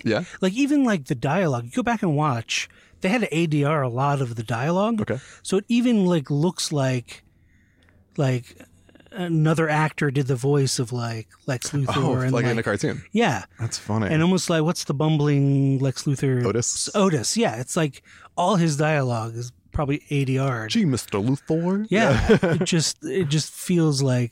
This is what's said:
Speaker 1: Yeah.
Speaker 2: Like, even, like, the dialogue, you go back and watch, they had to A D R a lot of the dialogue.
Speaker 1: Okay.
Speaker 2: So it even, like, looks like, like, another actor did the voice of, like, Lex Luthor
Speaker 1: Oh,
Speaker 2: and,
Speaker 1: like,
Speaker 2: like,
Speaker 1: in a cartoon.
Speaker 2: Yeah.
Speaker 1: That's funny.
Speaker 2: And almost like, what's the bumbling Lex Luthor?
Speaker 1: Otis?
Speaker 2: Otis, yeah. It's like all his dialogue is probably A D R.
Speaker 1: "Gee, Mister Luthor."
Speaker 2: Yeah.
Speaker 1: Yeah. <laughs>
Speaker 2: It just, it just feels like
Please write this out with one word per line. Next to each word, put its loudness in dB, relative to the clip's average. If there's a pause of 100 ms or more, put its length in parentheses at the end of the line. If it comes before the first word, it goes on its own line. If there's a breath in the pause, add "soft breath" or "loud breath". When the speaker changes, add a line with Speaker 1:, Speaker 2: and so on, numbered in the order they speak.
Speaker 1:
Yeah. 0 (180)
Speaker 2:
Like, 2
even, 2
like, 0
the -4
dialogue, 0
you -16
go 0
back 2
and 2
watch, -2 (320 soft breath)
they 0
had 2
to -2
A 2
D 2
R 2
a 0
lot 0
of -4
the -6
dialogue. 0
Speaker 1:
Okay. -4 (220 loud breath)
Speaker 2:
So -2
it -4
even, 2
like, 0
looks -2
like, -2 (920 soft breath)
like, -2 (540)
another 2
actor 0
did 0
the 0
voice 0
of, -4
like, -6 (200)
Lex -6
Luthor -2
Speaker 1:
Oh, 0
Speaker 2:
and, 0
Speaker 1:
like, 0
Speaker 2:
like, 0
Speaker 1:
in 0
a -2
cartoon. -2
Speaker 2:
Yeah. 0 (140)
Speaker 1:
That's -6
funny. -2
Speaker 2:
And 2
almost 2
like, 2
what's -4
the -4
bumbling 2
Lex -2
Luthor? 0
Speaker 1:
Otis? -2
Speaker 2:
Otis, 0
yeah. 0
It's -8
like -2 (340 loud breath)
all 2
his 2
dialogue 0
is -10 (220)
probably -2
A 0
D 0
R. -2
Speaker 1:
"Gee, 2
Mister 0
Luthor." 0
Speaker 2:
Yeah. 4
Speaker 1:
Yeah. 0
<laughs> 2
Speaker 2:
It 0
just, -2
it -2
just -2
feels 0
like 0